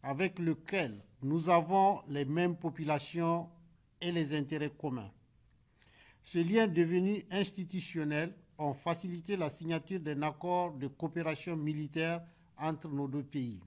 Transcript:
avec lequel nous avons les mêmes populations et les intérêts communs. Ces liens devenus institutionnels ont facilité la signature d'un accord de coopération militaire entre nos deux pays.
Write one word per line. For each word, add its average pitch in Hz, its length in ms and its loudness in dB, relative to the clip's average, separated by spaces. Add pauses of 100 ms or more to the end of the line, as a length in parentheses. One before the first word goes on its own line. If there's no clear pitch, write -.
avec 180 380 -2
lequel 156 600 0 (220)
nous 156 300 0
avons 185 560 6
les 143 180 0
mêmes 170 300 2
populations 165 920 0 (540)
et 175 100 -2
les 160 220 2
intérêts 147 380 -2
communs. 127 400 -6 (1120)
Ces 170 200 0
liens 220 220 6
devenus 180 640 4
institutionnels 170 1040 -2 (220)
ont 147 160 -2
facilité 175 640 -4
la 160 120 0
signature 165 500 -2
d'un 147 240 -2
accord 175 500 0
de 139 140 -4
coopération 160 680 -4
militaire 156 680 -2 (340)
entre 160 320 -4
nos 143 180 -2
deux 143 140 -2
pays. 123 460 -6